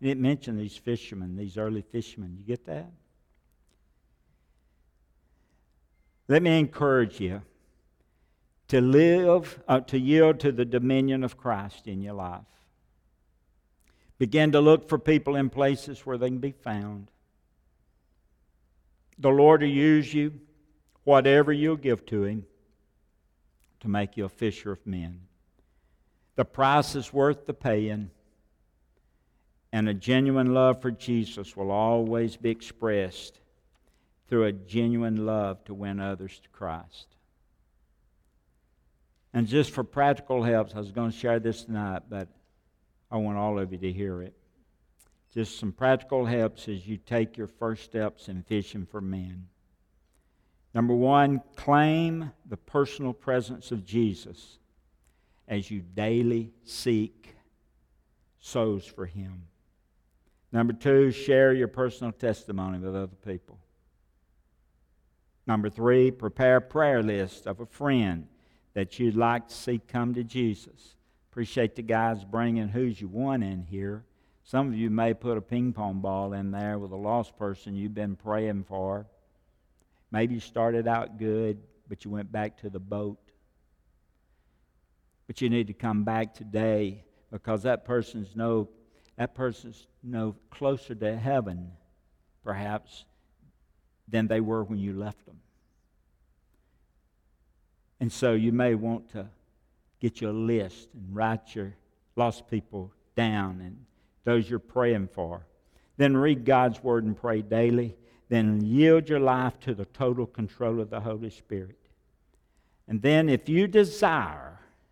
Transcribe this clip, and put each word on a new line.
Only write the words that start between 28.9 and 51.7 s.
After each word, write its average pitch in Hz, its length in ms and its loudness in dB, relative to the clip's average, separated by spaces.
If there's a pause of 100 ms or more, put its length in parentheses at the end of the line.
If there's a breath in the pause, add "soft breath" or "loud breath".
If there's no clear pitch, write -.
and 110 160 0
a 104 60 0
genuine 127 600 2
love 131 280 4
for 127 100 -4
Jesus 110 640 -4
will 98 160 -4
always 113 640 0
be 117 140 -4
expressed 104 880 -4 (880)
through 113 180 2
a 104 60 2
genuine 110 760 -2
love 104 400 -2
to 104 80 -14
win 101 260 -8
others 95 400 -8
to - 100 -20
Christ. - 640 -12 (2250)
And 117 140 0
just 143 240 2
for 131 120 -4
practical 135 600 0
helps, 110 320 2
I 107 40 -8
was 101 120 -10
gonna 117 200 -4
share 117 280 0
this 113 240 -4
tonight, 104 460 -6
but 98 180 -10 (840)
I 117 60 -4
want 104 200 -2
all 104 220 -2
of 92 120 -4
you 92 60 -10
to 92 160 -4
hear 92 280 -6
it. 90 140 -16 (960)
Just 113 260 -6
some 104 140 -6
practical 131 540 0
helps 113 420 -2
as 95 200 -10
you 107 100 -8
take 113 400 -4
your 107 100 -8
first 110 360 -6
steps - 440 -6
in 92 160 -10
fishing 101 420 -4
for 107 140 -12
men. 92 480 -8 (1300)
Number 120 200 2
one, 135 480 4 (140)
claim 156 800 2 (120)